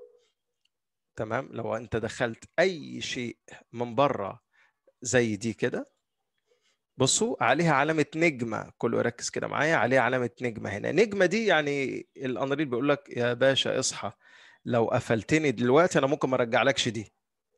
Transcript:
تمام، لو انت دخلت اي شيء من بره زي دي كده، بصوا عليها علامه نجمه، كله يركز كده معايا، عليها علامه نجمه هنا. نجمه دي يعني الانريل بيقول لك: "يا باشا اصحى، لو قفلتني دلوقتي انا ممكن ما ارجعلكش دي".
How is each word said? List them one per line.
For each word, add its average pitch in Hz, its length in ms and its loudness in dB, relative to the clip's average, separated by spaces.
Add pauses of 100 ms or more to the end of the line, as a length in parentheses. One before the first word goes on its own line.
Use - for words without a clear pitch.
(1160)
تمام، 120 360 -6
لو 110 240 -6
انت 117 200 -6
دخلت 113 480 -4 (160)
اي 135 420 -2
شيء 117 360 -8 (340)
من 117 240 -8
بره 113 480 0 (580)
زي 120 340 2
دي 107 180 -4
كده، - 400 -6 (1040)
بصوا 135 460 0
عليها 147 300 4
علامه 151 320 2 (100)
نجمه، 120 640 -2
كله 113 220 0
يركز - 300 -2
كده - 180 -4
معايا، 135 280 0
عليها 123 260 4
علامه 123 280 0 (120)
نجمه 110 280 -6
هنا. 110 220 -4
نجمه 196 340 2
دي 214 200 0
يعني 143 600 0 (100)
الانريل 135 480 -4
بيقول 123 240 0
لك: 143 280 -2
"يا 120 160 0
باشا 123 460 2
اصحى، - 320 -4 (540)
لو 117 200 2
قفلتني 131 640 0
دلوقتي 131 480 4
انا 135 80 4
ممكن 147 220 0
ما 127 60 2
ارجعلكش 123 540 2
دي". 104 240 -8 (440)